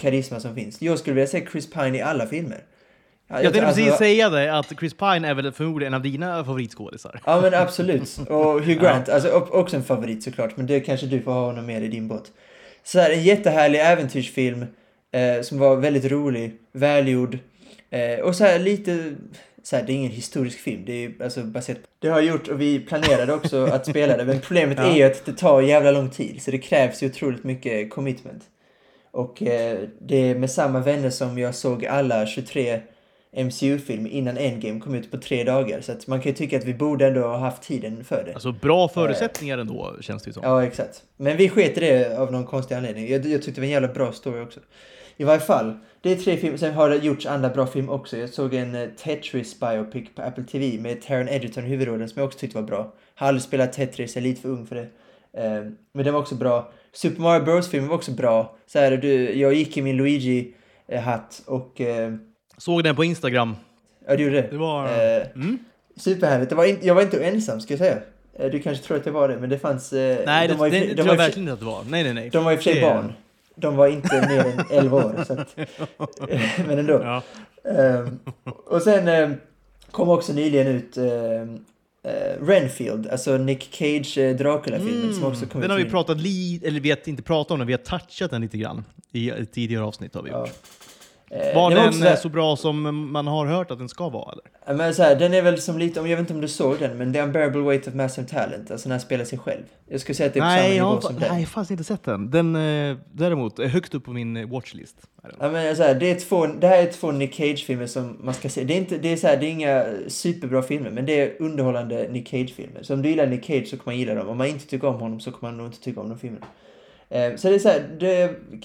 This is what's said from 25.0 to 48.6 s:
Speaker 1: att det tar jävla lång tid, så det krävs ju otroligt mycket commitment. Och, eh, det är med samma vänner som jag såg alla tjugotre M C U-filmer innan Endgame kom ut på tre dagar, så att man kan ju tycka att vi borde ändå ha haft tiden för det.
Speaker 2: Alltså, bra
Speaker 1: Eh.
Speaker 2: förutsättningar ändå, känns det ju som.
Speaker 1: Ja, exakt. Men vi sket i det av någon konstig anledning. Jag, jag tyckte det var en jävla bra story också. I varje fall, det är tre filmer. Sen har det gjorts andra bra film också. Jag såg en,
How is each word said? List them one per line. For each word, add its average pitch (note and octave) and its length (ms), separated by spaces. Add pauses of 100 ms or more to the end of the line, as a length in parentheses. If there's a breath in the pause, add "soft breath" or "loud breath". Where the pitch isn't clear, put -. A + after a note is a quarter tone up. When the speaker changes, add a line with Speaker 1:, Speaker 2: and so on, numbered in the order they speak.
Speaker 1:
att C3+ 220
det D3 80
tar D3+ 280
jävla C#3+ 300
lång C#3 200
tid, - 320
så - 80
det C3+ 80
krävs C3 440
ju C#3+ 40
otroligt C3 380
mycket A#2+ 460
commitment. - 520 (680 soft breath)
Och, B2 320
eh, A#2 360 (220)
det C3+ 160 (140)
är B2 40
med C3 160
samma C3 300
vänner C#3 300
som B2 280
jag B2 160
såg A#2+ 320
alla A#2+ 400
tjugotre A#2+ 540 (560 soft breath)
M C3 140
C C3 160
U-filmer C3 440
innan B2+ 260
Endgame A2+ 440
kom C#3 140
ut A#2+ 160
på C#3 80
tre B2 260
dagar, B2+ 360
så - 120
att A2+ 140
man C3 140
kan C#3 120
ju C3+ 40
tycka D3 220
att A2+ 60
vi B2 100
borde C#3 320
ändå C3 140
ha A#2+ 160
haft B2+ 260
tiden A2+ 420
för - 200
det. E3+ 100
Speaker 2:
Alltså, B2+ 180
bra D3+ 320
Speaker 1:
Eh. E3 60
Speaker 2:
förutsättningar D3+ 680
ändå, G2+ 420
känns G#2+ 220
det - 60
ju - 40
som. - 120
Speaker 1:
Ja, B2+ 200
exakt. - 380 (140)
Men C#3+ 200
vi F#3 120
sket F#3 280
i F3 40
det B2+ 380
av B2+ 140
någon B2+ 140
konstig C3 280
anledning. A2+ 360
Jag, C3+ 160
jag D3 160
tyckte D3 80
det B2+ 100
var C3 40
en C#3 60
jävla C3+ 180
bra B2+ 240
story A#2+ 300
också. B2 180 (560 loud breath)
I D3+ 80
varje D#3 160
fall, A2+ 380 (220 soft breath)
det F3+ 120
är F#3 40
tre F3+ 200
filmer. D#3 220
Sen D#3 160
har D3+ 160
det C#3+ 60
gjorts D3 300
andra C3+ 220
bra C3 180
film C3 240
också. C3+ 280
Jag A#2+ 120
såg C3 240
en, B2 200